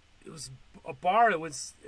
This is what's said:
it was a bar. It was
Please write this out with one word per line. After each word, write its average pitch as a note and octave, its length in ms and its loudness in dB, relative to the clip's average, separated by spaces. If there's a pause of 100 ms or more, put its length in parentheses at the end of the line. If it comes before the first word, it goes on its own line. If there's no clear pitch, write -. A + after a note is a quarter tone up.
(260)
it - 60 -16
was D3+ 180 -14 (380)
a D#3+ 60 -10
bar. G#3 380 4
It E3 80 0
was D#3 340 -10 (140)